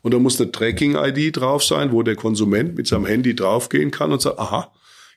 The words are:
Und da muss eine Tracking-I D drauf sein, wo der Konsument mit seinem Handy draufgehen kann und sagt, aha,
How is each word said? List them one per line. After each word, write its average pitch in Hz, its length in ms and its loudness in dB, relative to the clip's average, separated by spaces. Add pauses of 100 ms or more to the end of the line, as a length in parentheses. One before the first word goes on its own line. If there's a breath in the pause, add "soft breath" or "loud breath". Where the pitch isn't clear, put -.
Und 117 100 0
da 123 60 4
muss 127 220 2
eine 113 100 2
Tracking-I 139 600 0
D 151 180 0
drauf 139 320 -2
sein, 147 300 0
wo 113 100 2
der 113 140 0
Konsument 104 580 0
mit - 140 -4
seinem 107 180 0
Handy 113 300 0
draufgehen 120 560 0
kann 151 180 -2
und 135 100 0
sagt, - 200 -2
aha, 107 320 -4 (440 soft breath)